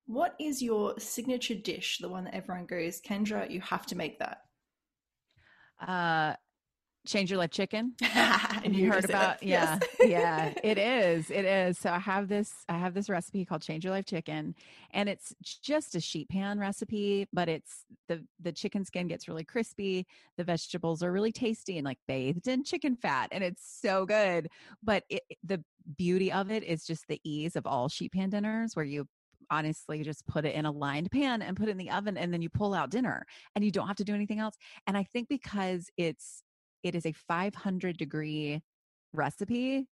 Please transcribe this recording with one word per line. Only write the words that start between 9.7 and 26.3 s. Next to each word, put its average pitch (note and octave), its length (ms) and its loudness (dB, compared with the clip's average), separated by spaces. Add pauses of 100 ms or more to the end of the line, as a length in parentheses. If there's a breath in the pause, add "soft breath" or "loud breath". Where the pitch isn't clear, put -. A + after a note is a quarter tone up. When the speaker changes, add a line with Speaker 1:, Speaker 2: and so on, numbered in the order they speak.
Speaker 2:
yeah, B4+ 60 12
yeah, E3 480 4 (100)
it G#3+ 140 4
is. G3 520 4
It G3 140 0
is. F#3 320 4
So G3 140 0
I F3 80 2
have G3 300 0
this, G#3 220 0 (160)
I E3+ 120 -2
have F3+ 160 -2
this G3+ 160 -2
recipe F#3 340 -2
called E3 160 -2
Change D#3+ 240 -6
Your F#3 80 0
Life F#3+ 140 -2
Chicken, D#3 480 -4 (360 loud breath)
and G3+ 200 0
it's - 320 -10
j-, - 200 -12
just D4+ 340 -2
a E3 40 0
sheet - 300 -6
pan G3 280 -2
recipe, G3+ 720 -2
but E3+ 200 0
it's - 340 -8 (240)
the, E3 160 -4 (160)
the E3+ 120 -4
chicken G3 340 -4
skin F3+ 200 -4
gets - 220 -6
really E3 160 -6
crispy. G3 640 -4 (320 soft breath)
The F3+ 60 -4
vegetables E3 580 -2
are F3+ 100 2
really G#3 180 2
tasty A3 460 -2
and, D3 80 -2
like, C3+ 140 -4 (100)
bathed C3+ 400 0
in B3+ 160 0
chicken C#4+ 320 0
fat, C3+ 360 0
and F#3+ 120 -2
it's - 380 -6
so F#3+ 240 4
good. F#3 420 4 (340 loud breath)
But G#3 280 2
it, F#3+ 100 -2 (220)
the F3 200 -2 (360)
beauty F#3 340 2